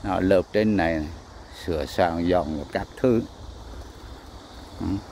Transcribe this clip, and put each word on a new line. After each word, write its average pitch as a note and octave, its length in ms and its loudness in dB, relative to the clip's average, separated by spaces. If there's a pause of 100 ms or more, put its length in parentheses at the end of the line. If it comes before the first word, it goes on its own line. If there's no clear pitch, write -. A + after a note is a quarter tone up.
Nó F#2 160 0
lợp F#2 220 6 (120)
trên G#2+ 240 4
này, E2 180 4
này. D#2 120 -2 (580)
Sửa D#2 200 -2
soạn E2+ 420 2
dọn F2 200 4 (240)
các F#2+ 160 -4 (140)
thứ. A#2+ 200 4 (1600)
Ừ. F2+ 60 -4 (260)